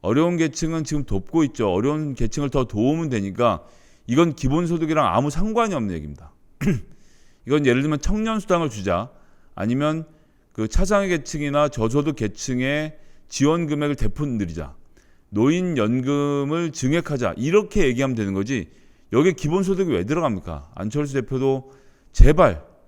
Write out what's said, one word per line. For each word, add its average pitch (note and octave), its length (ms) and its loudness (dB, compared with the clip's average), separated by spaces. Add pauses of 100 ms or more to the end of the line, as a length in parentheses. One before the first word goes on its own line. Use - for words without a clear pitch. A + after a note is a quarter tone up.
어려운 D#3+ 360 2
계층은 D#3+ 460 -2
지금 D3 220 -4
돕고 A2 400 0
있죠. A2 260 -2
어려운 C#3+ 420 0
계층을 C#3 360 -2
더 B2+ 160 0
도우면 C#3+ 440 0
되니까 G2+ 540 0 (440)
이건 D3+ 280 2
기본소득이랑 D#3+ 720 0
아무 A2 260 2
상관이 G#3+ 420 0
없는 G#2+ 220 -2
얘기입니다. D2 360 -12 (280)
<clears throat> - 880 -6
이건 D3 180 2
예를 B2+ 160 4
들면 D3+ 200 -2
청년 A3 380 0
수당을 E3+ 300 0
주자, G2+ 400 -2 (460)
아니면 D3 500 -2 (460)
그 - 160 -4
차상위 F#3+ 420 2
계층이나 D3 600 0
저소득 C#3 460 0
계층의 C3+ 840 -4 (300)
지원 E3 380 2
금액을 D3 300 -2
대폭 B2+ 320 0
늘리자, E2+ 480 -6 (540)
노인연금을 C#3+ 1400 0
증액하자, C3 680 -2
이렇게 F3+ 480 2
얘기하면 C3 300 0
되는 G2+ 180 -2
거지 G#2 360 -2 (420)
여기에 D#3 220 4
기본소득이 F3+ 580 0
왜 F#2+ 120 0
들어갑니까? G#2 720 -4
안철수 C3+ 380 -4
대표도 C3+ 580 -2 (400)
제발 D3+ 520 6 (240)